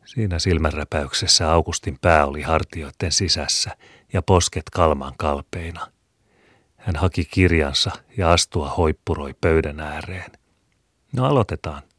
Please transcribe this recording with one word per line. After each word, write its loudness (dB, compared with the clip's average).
Siinä -4
silmänräpäyksessä 0
Augustin 0
pää 6
oli -6
hartioitten -4
sisässä -2
ja 0
posket 2
kalman 0
kalpeina. -6
Hän -4
haki 0
kirjansa 2
ja 4
astua 2
hoippuroi -2
pöydän 0
ääreen. -10
No -2
aloitetaan -2